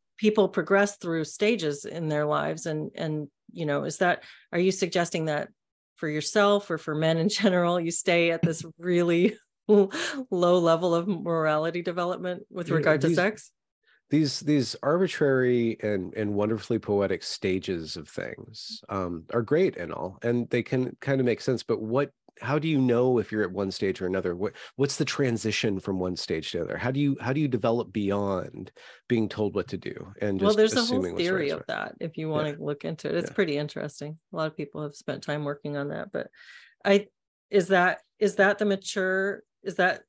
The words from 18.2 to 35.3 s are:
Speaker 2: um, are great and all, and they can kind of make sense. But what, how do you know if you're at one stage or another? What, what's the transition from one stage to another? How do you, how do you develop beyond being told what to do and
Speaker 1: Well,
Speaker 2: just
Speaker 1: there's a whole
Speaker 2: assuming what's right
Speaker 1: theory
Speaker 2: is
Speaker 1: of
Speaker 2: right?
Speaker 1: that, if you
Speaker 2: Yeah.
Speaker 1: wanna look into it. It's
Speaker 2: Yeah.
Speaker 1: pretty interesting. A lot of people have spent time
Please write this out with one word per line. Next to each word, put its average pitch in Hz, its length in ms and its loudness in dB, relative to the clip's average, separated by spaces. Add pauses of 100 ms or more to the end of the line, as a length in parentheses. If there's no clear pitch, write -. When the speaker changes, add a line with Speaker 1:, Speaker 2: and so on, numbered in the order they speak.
Speaker 2:
um, 90 420 -4
are 117 120 2
great 165 340 2
and 80 160 -8
all, 92 300 -8
and 120 260 0
they 120 140 0
can 127 380 -2
kind 135 180 0
of 127 80 2
make 113 120 0
sense. 123 220 -2
But 107 220 -2
what, 131 260 0 (320)
how 135 160 -2
do 156 100 -2
you 156 140 2
know 123 380 4
if 101 120 -4
you're 107 120 2
at 92 80 0
one 98 180 -2
stage 95 320 -2
or 92 60 -2
another? 92 280 -2
What, 98 180 -4 (240)
what's 135 180 0
the 151 100 -2
transition 110 720 0
from 95 200 -2
one 90 160 -2
stage 80 380 -4
to 87 100 -4
another? 76 140 -4
How 98 120 -2
do 135 100 -2
you, 143 220 2
how 123 100 -2
do 139 80 0
you 151 80 2
develop 117 460 0
beyond 98 800 -2 (360)
being 113 220 2
told 104 240 -2
what 98 140 -2
to 98 100 -6
do - 420 -12
and 101 220 -2
Speaker 1:
Well, 196 80 4
Speaker 2:
just 214 80 4
Speaker 1:
there's 220 160 4
a 226 40 0
whole 233 80 2
Speaker 2:
assuming 208 280 -2
what's - 80 -2
right 170 60 0
Speaker 1:
theory 180 220 0
Speaker 2:
is - 40 -2
Speaker 1:
of - 60 -6
Speaker 2:
right? - 80 -14
Speaker 1:
that, - 320 -6
if 165 180 -8
you 160 120 -4
Speaker 2:
Yeah. 160 40 -2
Speaker 1:
wanna 151 260 -2
look 147 260 -6
into 160 220 -6
it. - 80 -2
It's 170 140 -2
Speaker 2:
Yeah. - 60 -14
Speaker 1:
pretty 160 220 0
interesting. 147 600 -8 (160)
A - 20 -12
lot 160 120 -2
of 156 100 -10
people 151 240 -8
have 147 140 -8
spent 139 260 -8
time 151 220 -4